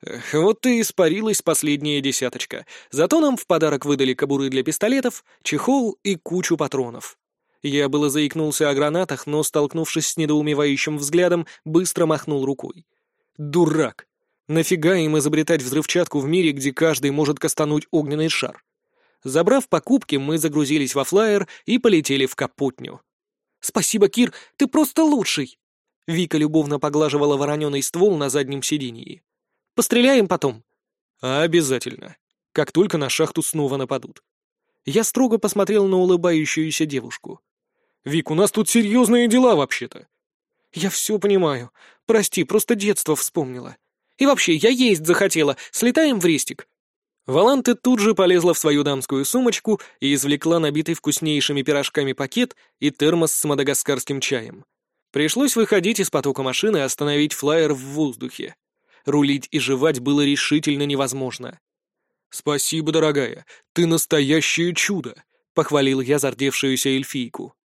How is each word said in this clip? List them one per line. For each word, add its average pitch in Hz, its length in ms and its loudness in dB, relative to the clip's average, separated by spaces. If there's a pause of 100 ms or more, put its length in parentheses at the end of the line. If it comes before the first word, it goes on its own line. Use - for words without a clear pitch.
Эх, - 320 -12
вот 190 320 2
и 240 160 2
испарилась 196 600 0
последняя 147 580 -2
десяточка. 131 640 -6 (240)
Зато 180 300 2
нам 285 160 2
в - 100 -8
подарок 151 400 2
выдали 135 280 2
кобуры 139 360 -2
для 131 140 -2
пистолетов, 240 640 -2 (180)
чехол 240 600 0
и 202 120 -2
кучу 170 420 -2
патронов. 131 600 -6 (440)
Я 143 280 0
было 147 200 0
заикнулся 151 600 -2
о 143 40 0
гранатах, 147 540 -2
но, 147 160 -2
столкнувшись 151 640 -2
с - 100 -6
недоумевающим 147 800 0
взглядом, 170 480 0 (200)
быстро 170 400 0
махнул 151 400 -2
рукой. 139 400 -8 (520)
«Дурак! 151 720 0 (400)
Нафига 165 480 2
им 156 220 2
изобретать 151 440 2
взрывчатку 151 580 -2
в 135 80 -2
мире, 165 240 2
где 139 200 -4
каждый 139 400 0
может 147 260 0
кастануть 151 540 -2
огненный 151 380 -2
шар?» - 340 -6 (600)
Забрав 175 440 2
покупки, 180 480 0
мы 139 220 -2
загрузились 147 580 0
во 139 80 0
флайер 202 440 2 (180)
и 233 120 2
полетели 151 480 2
в - 100 -4
Капотню. - 640 -6 (580)
«Спасибо, - 480 0
Кир, 233 260 2 (220)
ты 277 120 2
просто 311 360 2
лучший!» 233 560 0 (480)
Вика 165 300 -2
любовно 151 420 0
поглаживала 147 560 2
воронёный 143 480 -2
ствол 180 340 2
на 143 120 -2
заднем 139 340 -4
сиденье. 127 580 -6 (540)
«Постреляем 240 520 4
потом?» 139 360 -2 (580)
«Обязательно. 139 960 -2 (340)
Как - 220 -2
только 180 240 2
на 143 100 -2
шахту 160 340 -2
снова 143 360 -2
нападут». 131 460 -8 (640)
Я 196 180 0
строго 233 340 2
посмотрел 202 500 2
на 190 100 2
улыбающуюся 165 880 2
девушку. 127 540 -10 (640)
«Вик, 151 280 -4
у 156 40 -2
нас 196 160 2
тут 220 160 0
серьёзные 233 600 4
дела 247 260 4
вообще-то». - 520 -4 (640)
«Я 170 160 -2
всё - 300 -2
понимаю. 165 520 0 (340)
Прости, 208 380 2
просто 214 320 0
детство 196 400 -2
вспомнила. 127 640 -8 (400)
И 262 80 2
вообще, 269 300 4
я 196 140 4
есть 240 360 2
захотела. 160 500 2 (160)
Слетаем 247 480 2
в 175 60 -2
рестик?» - 420 -2 (580)
Валанте 233 500 2
тут 247 240 0
же 208 160 2
полезла 180 380 4
в - 60 -2
свою 147 240 2
дамскую 139 400 -2
сумочку 226 560 0 (220)
и 139 120 0
извлекла 143 460 0
набитый 156 360 -2
вкуснейшими 147 640 -2
пирожками 139 500 -2
пакет 147 460 -4 (220)
и 143 120 0
термос 160 400 2
с - 140 -4
мадагаскарским 139 720 -2
чаем. 117 460 -8 (460)
Пришлось 156 440 0
выходить 208 460 2
из 180 80 -2
потока 139 340 -2
машины 151 360 0
и - 20 -2
остановить 147 500 -2
флайер 151 420 0
в 131 60 -6
воздухе. 135 760 -6 (500)
Рулить 143 460 0
и 139 80 -2
жевать 135 400 0
было 143 240 2
решительно 143 600 0
невозможно. 135 760 -6 (720)
«Спасибо, 156 600 -4
дорогая, 147 540 0 (280)
ты 170 140 2
настоящее 160 880 0
чудо», — 151 480 -4 (300)
похвалил 139 460 2
я 135 200 0
зардевшуюся 135 720 -2
эльфийку. 131 640 -6 (120)